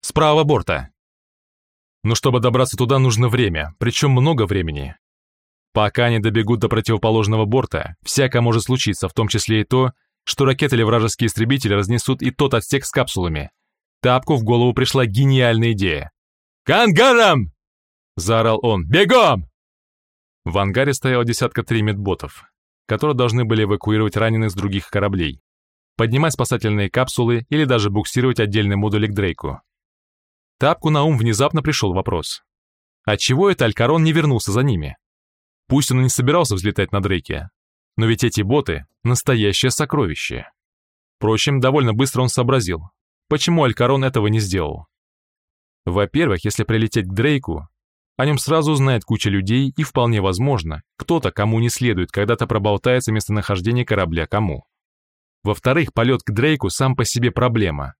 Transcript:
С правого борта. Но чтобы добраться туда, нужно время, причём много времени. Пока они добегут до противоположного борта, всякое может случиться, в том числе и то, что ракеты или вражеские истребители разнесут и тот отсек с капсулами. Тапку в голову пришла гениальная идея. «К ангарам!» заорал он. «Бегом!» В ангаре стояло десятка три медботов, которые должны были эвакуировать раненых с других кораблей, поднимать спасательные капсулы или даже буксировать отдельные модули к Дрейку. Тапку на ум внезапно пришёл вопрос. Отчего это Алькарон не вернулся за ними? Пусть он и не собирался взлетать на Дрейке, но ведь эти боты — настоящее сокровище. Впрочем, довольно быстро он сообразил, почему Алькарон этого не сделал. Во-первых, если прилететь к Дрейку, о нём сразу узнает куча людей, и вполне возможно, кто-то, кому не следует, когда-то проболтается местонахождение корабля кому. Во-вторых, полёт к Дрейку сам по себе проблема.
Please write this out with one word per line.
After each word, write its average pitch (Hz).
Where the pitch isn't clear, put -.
С -
правого 151
борта. 101
Но 107
чтобы 123
добраться 123
туда, 131
нужно 123
время, 90
причём 127
много 127
времени. 80
Пока 107
они 117
добегут 110
до 107
противоположного 110
борта, 113
всякое 131
может 117
случиться, 107
в -
том 113
числе 110
и -
то, 127
что -
ракеты 135
или 117
вражеские 113
истребители 113
разнесут 113
и -
тот 131
отсек 127
с -
капсулами. 87
Тапку 127
в 117
голову 120
пришла 127
гениальная 120
идея. 92
«К 202
ангарам!» 208
заорал 110
он. 101
«Бегом!» 175
В 85
ангаре 101
стояло 123
десятка 120
три 117
медботов, 101
которые 143
должны 120
были 110
эвакуировать 107
раненых 113
с 87
других 98
кораблей, 98
поднимать 131
спасательные 107
капсулы 120
или 151
даже 117
буксировать 120
отдельные 104
модули 104
к 104
Дрейку. 87
Тапку 156
на 151
ум 156
внезапно 117
пришёл 131
вопрос. 90
Отчего 127
это 165
Алькарон 123
не 160
вернулся 147
за 110
ними? 87
Пусть 135
он 127
и 127
не 127
собирался 139
взлетать 98
на 101
Дрейке, 90
но 113
ведь 113
эти 110
боты — 101
настоящее 120
сокровище. 120
Впрочем, 110
довольно 131
быстро 131
он 123
сообразил, 113
почему 160
Алькарон 131
этого 123
не 107
сделал. 90
Во-первых, 101
если 107
прилететь 110
к 92
Дрейку, 113
о 127
нём 147
сразу 156
узнает 135
куча 107
людей, 107
и 156
вполне 117
возможно, 92
кто-то, 156
кому 110
не 120
следует, 107
когда-то 107
проболтается 107
местонахождение 107
корабля 82
кому. 98
Во-вторых, -
полёт 120
к -
Дрейку 127
сам 131
по 120
себе 117
проблема. 98